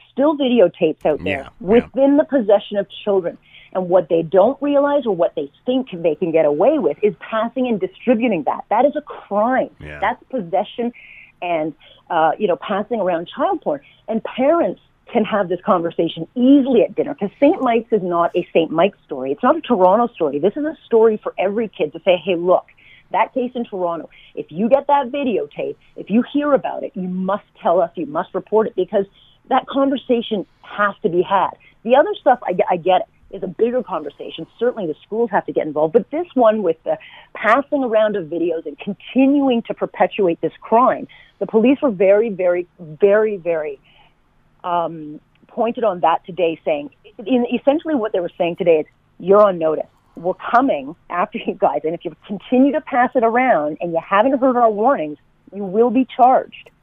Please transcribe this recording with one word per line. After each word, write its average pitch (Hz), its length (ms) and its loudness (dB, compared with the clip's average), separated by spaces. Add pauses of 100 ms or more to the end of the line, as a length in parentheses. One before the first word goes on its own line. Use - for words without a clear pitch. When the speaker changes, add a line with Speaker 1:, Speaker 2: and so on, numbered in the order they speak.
(120)
Speaker 1:
still 294 240 2
videotapes 220 680 2
out 151 160 0
there 180 160 -2
Speaker 2:
Yeah, 135 40 -10
yeah. 127 60 -16 (120)
Speaker 1:
within 247 560 2
the - 80 4
possession 208 520 2
of 196 100 -2 (180)
children. 190 340 0 (340)
And 185 160 -4
what 175 200 4
they 165 140 2
don't 190 400 4
realize 285 420 2
or 220 100 0
what 165 220 -2
they 147 140 -6 (160)
think 254 260 -2
they 165 220 -2
can 165 180 -4
get 160 120 4
away 180 340 2
with 160 240 -2
is 208 180 2
passing 233 480 -4
and 226 120 0
distributing 214 640 -2
that. - 260 -4
That 220 140 2
is 285 120 2
a 294 60 -6
crime. 226 760 -4
Speaker 2:
Yeah. 147 220 -16
Speaker 1:
That's 226 300 -4
possession 208 600 -6 (500)
and, 160 320 -4 (340)
uh, 160 300 2
you 208 100 -2
know, 170 80 0
passing 208 440 -4
around 175 280 -2
child 330 340 -4
porn. 147 180 -4 (280)
And 226 160 -4
parents 277 560 -2 (320)
can 240 120 2
have 196 240 -2
this 180 160 -4
conversation 170 720 -2
easily 254 480 6
at 185 120 0
dinner 147 200 -2
'cause 196 160 -6 (100)
Saint 302 220 4
Mike's 233 300 0
is 214 100 0
not 175 340 0
a 175 160 -2
Saint 165 180 2
Mike's 170 340 0
story. 135 280 -6
It's 147 100 -6
not 277 140 2
a 330 40 -8
Toronto 208 540 2
story. 147 240 -2
This 180 180 0
is 294 80 -6
a 311 120 -6 (100)
story 226 300 4
for - 220 -8
every 202 300 -2
kid 156 260 -6
to 165 60 -14
say, 180 160 2
"Hey, 175 200 -4
look, 175 300 0 (440)
that 220 240 -2
case 254 200 -4
in 240 100 -6
Toronto, 175 440 -6 (260)
if - 160 -12
you 185 180 -4
get 269 200 2
that 285 240 0
videotape, 165 640 -4 (200)
if - 140 -12
you 220 120 2
hear 285 320 -2
about 139 280 -2
it, - 120 -10
you 185 140 -8
must 185 360 -4 (180)
tell 185 180 2
us, 170 140 -2
you 170 120 -6
must 156 280 -8
report 208 320 0
it," - 80 -10
because 196 320 -2 (420)
that 262 180 0
conversation 247 800 -2 (180)
has 202 400 -4
to 185 60 0
be 175 140 0
had. 175 280 0 (340)
The 233 120 2
other 370 240 2
stuff, 247 220 4
I, 185 140 -4 (120)
I 190 80 0
get 180 260 2
it, - 60 -12 (280)
is 190 60 -10
a 190 40 -8
bigger 233 360 -2
conversation. 151 640 -10 (120)
Certainly 233 300 -2
the 147 60 -4 (120)
schools 226 240 -2
have 190 160 0
to - 60 -10
get - 140 -2
involved. 156 280 -2
But - 160 2
this 349 240 -4
one 220 280 4
with 170 220 -2
the 156 140 -4 (360)
passing 269 500 0
around 214 320 0
of 175 100 -6
videos 165 400 -4
and 143 120 -12
continuing 262 840 0
to - 120 -8
perpetuate 185 680 -2
this 160 180 -2
crime, 220 460 2 (320)
the 202 80 -6
police 233 360 2
were 285 80 2
very, 202 400 4
very, 180 360 -2 (120)
very, 202 580 2
very, 156 420 -6 (840)
um, 165 560 -6 (260)
pointed 233 380 -4
on 185 160 0
that 165 240 0
today, 165 400 -4
saying, 147 260 -4 (360)
in, 240 280 2
essentially 294 400 -2
what 220 180 -4
they 190 80 0
were 175 180 -6
saying 170 180 -2
today 170 240 2
is, 147 60 -6 (320)
"You're 196 280 4
on 185 120 0
notice. 156 280 -2 (300)
We're 175 180 -4
coming 175 640 -2 (140)
after 202 280 -6
you 202 160 -8
guys. 147 300 -2
And 160 100 -2
if 165 100 -12
you 156 100 -10 (120)
continue 254 460 0
to 311 80 -2
pass 247 340 -2
it 254 100 2
around 220 560 0
and 175 120 -6
you 165 120 -2
haven't 240 340 2
heard 254 180 2
our 233 140 4
warnings, 202 480 -2 (360)
you 202 100 -8
will 214 260 2
be 247 140 0 (120)
charged." - 540 2 (120)